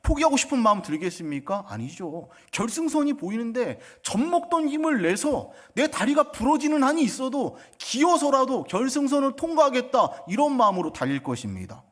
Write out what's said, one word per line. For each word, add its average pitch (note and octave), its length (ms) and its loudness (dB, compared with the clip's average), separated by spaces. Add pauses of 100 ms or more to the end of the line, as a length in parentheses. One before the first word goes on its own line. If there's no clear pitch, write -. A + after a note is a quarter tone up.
포기하고 D4 340 4
싶은 - 220 0
마음 G#3 220 4
들겠습니까? D3+ 840 -6
아니죠. D3 640 -8 (220)
결승선이 C#4+ 640 -2
보이는데 A3+ 680 -4 (220)
젖먹던 E4 680 0
힘을 D4+ 320 0
내서 F3 500 0 (220)
내 D4 180 2
다리가 C#4+ 400 2
부러지는 D4 520 2
한이 D4+ 200 2
있어도 C4 540 -2 (200)
기어서라도 C4+ 880 2
결승선을 C4+ 720 0
통과하겠다 C4 920 0
이런 C#4 260 2
마음으로 F#3 380 2
달릴 C3+ 280 -2
것입니다. G2 720 -8